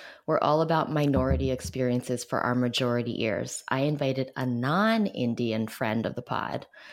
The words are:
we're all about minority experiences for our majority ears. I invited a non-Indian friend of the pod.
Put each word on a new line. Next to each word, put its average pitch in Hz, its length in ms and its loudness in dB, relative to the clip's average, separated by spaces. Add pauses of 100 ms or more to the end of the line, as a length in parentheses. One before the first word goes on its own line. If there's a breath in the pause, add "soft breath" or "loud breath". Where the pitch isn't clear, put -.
(260 loud breath)
we're 156 140 2
all 151 220 4
about 160 300 2
minority 135 600 2
experiences 123 720 -2
for - 160 -2
our 123 160 2
majority 123 680 0
ears. 110 440 -2
I 131 120 0
invited 135 540 0
a 131 80 -4
non-Indian 123 1200 0
friend 110 400 -2
of - 80 -4
the - 80 -8
pod. - 420 -6 (280 loud breath)